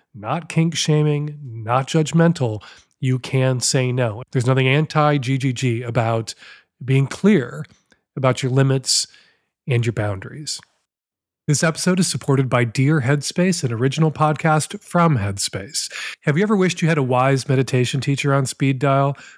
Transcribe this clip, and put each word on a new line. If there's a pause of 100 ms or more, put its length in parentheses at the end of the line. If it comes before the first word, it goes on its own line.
(140)
not
kink
shaming,
not
judgmental. (360)
You
can
say
no. (100)
There's
nothing
anti-G
G
G
about (500)
being
clear (520)
about
your
limits (600)
and
your
boundaries. (840)
This
episode
is
supported
by
Dear
Headspace,
an
original
podcast
from
Headspace. (300)
Have
you
ever
wished
you
had
a
wise
meditation
teacher
on
speed
dial? (220)